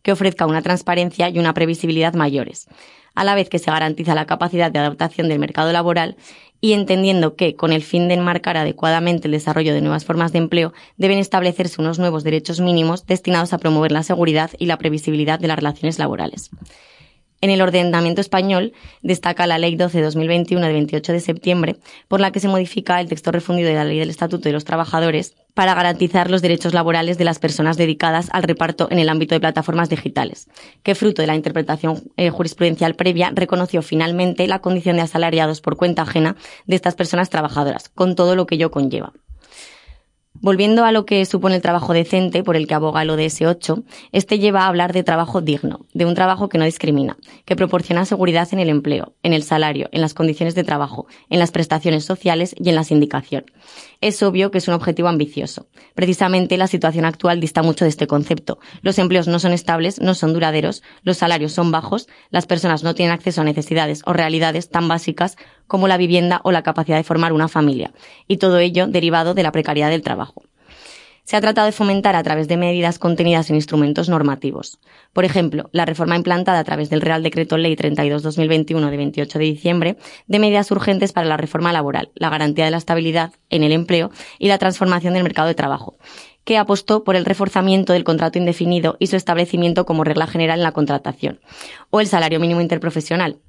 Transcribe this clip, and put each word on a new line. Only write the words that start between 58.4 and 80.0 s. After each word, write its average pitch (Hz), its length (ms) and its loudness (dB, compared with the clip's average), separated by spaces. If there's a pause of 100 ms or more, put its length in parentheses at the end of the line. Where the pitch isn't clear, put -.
Los 190 160 0
empleos 180 300 2
no 170 100 0
son 175 140 0
estables, 170 500 -2
no 185 140 2
son 160 180 0
duraderos, 160 480 0 (220)
los 180 140 0
salarios 160 340 0
son 170 200 0
bajos, 165 360 -4 (240)
las 175 160 -2
personas 165 360 0
no 170 120 -2
tienen 170 180 0
acceso 170 280 -2
a - 20 2
necesidades 151 640 -2
o 180 80 -2
realidades 160 560 0
tan 170 180 -2
básicas 170 480 -2 (320)
como 190 200 2
la 185 100 4
vivienda 175 460 2
o 190 80 2
la 165 120 2
capacidad 156 340 0
de 160 60 0
formar 165 280 0
una 156 160 2
familia, 147 460 0 (340)
y 190 100 0
todo 185 200 4
ello 180 300 2
derivado 170 460 2
de 190 100 2
la 156 100 0
precariedad 151 360 0
del 160 120 0
trabajo. - 420 -8 (800)
Se - 140 -2
ha 214 40 2
tratado 214 240 2
de 214 60 2
fomentar 196 440 2
a 165 80 2
través 156 260 -2
de 170 80 2
medidas 175 420 0
contenidas 170 500 2
en 156 60 2
instrumentos 151 540 0
normativos. 143 720 -2 (340)
Por 180 100 2
ejemplo, 170 480 0
la 165 140 0
reforma 170 320 -2
implantada 175 420 0
a 156 60 -2
través 151 240 -4
del 156 100 0
Real 160 240 0
Decreto 160 340 -2
Ley 165 200 2
treinta 151 260 -2
y 143 60 2
dos 147 120 -2
dos 156 160 -4
mil 160 120 2
veintiuno 160 420 0
de 143 60 -6
veintiocho 143 420 -4
de 156 60 0
diciembre 170 520 -2 (300)